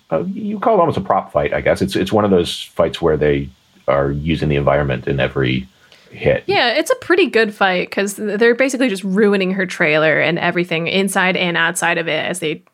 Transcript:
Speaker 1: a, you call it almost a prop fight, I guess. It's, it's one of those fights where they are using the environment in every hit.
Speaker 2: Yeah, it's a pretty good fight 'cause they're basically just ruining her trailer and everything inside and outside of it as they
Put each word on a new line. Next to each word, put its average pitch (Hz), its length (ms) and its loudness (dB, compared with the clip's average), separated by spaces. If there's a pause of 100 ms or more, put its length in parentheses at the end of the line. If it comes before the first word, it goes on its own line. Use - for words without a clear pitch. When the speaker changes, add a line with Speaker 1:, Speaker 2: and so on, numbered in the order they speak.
Speaker 1:
a, 165 140 -2
you 208 360 -6
call 226 160 2
it 190 40 4
almost 160 180 2
a - 40 -4
prop - 300 -2
fight, 73 220 0
I 76 80 -2
guess. 76 200 0
It's, 95 140 -2
it's 95 160 -2
one 104 140 4
of 98 60 2
those 87 320 0
fights - 380 -2
where 80 160 2
they 71 320 0 (380)
are 69 240 2
using 76 380 -2
the 73 60 2
environment 69 520 0
in 69 120 -2
every 65 480 -2 (440)
hit. - 360 0
Speaker 2:
Yeah, 311 260 2
it's 311 160 -2
a 508 60 2
pretty 349 320 2
good 220 260 0
fight 185 380 0
'cause 202 240 -4
they're 214 400 2
basically 262 340 0
just 190 140 -6
ruining 196 480 2
her 190 160 -2
trailer 156 520 2
and 156 200 0
everything 170 480 -2
inside 190 500 0
and 175 180 0
outside 170 440 0
of 165 80 -4
it 151 180 -2
as 175 140 -6
they 160 240 -6 (100)